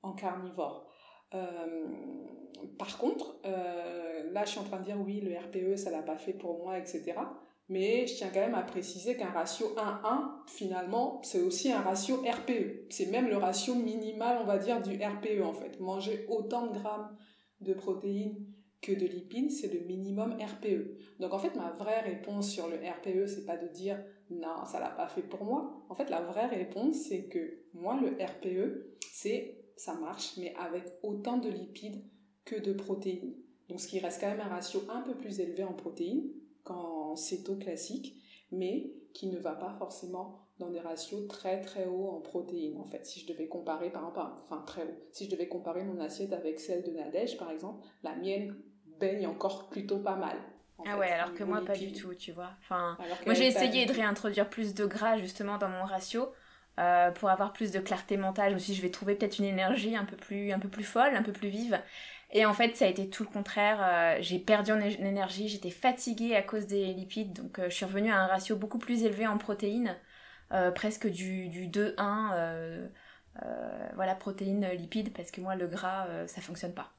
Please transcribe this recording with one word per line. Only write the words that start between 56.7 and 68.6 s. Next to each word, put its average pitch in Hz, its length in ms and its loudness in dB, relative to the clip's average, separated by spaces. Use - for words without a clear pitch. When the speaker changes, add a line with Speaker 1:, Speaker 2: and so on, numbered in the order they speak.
Speaker 2:
euh, 175 320 8
pour 190 180 2
avoir 196 240 4
plus 214 180 0
de 190 80 2
clarté 190 380 0
mentale. 196 340 4
Je - 40 4
me 185 40 0
suis 196 140 0
dit, 190 40 2
je 185 60 0
vais 180 80 2
trouver 202 240 2
peut-être 202 240 2
une 202 60 4
énergie 196 500 4
un 202 100 2
peu - 100 -8
plus, 202 360 -2
un 196 80 2
peu 196 100 -2
plus 208 140 -6
folle, 254 320 6
un 240 80 4
peu 214 80 2
plus 202 180 -2
vive. 214 300 2
Et 214 140 8
en 214 80 8
fait, 233 220 6
ça 233 100 8
a - 20 10
été 190 220 2
tout 214 140 -4
le 202 60 -2
contraire. 208 520 4
Euh, 170 400 8
j'ai 180 180 2
perdu 208 320 6
en 214 80 8
é-, 208 200 2
en 196 60 0
énergie, 196 420 2
j'étais 196 220 -4
fatiguée 233 640 2
à 196 60 8
cause 202 240 -2
des 196 280 2
lipides. 190 400 -4
Donc, - 260 -8
euh, 180 100 0
je 175 60 -2
suis 196 100 0
revenue 202 260 4
à 202 60 6
un 190 100 6
ratio 190 280 2
beaucoup 214 240 -2